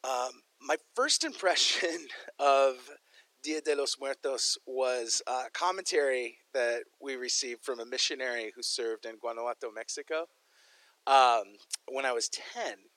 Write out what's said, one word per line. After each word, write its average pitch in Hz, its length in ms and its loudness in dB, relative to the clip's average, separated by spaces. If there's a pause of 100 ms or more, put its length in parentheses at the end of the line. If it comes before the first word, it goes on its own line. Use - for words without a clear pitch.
Um, 127 400 -4 (180)
my 147 160 0 (180)
first 277 300 2
impression 170 840 0 (120)
<laughs> - 180 -18
of 135 520 4 (520)
Dia 151 180 -4
de 151 140 2
los 139 260 0
Muertos 135 640 -2
was 127 600 -2
a 127 260 -4
commentary 143 880 0 (140)
that 120 280 2 (200)
we 135 160 -6
received 123 460 -2
from 120 180 -4
a 113 60 -8
missionary 123 680 -2
who 123 80 -14
served 113 440 -4
in 113 100 -12
Guanajuato, 117 580 -6
Mexico, 156 520 -6 (800)
um, 117 500 6 (320)
when 131 160 -4
I 127 80 2
was 117 160 0
ten. 185 460 -8 (220)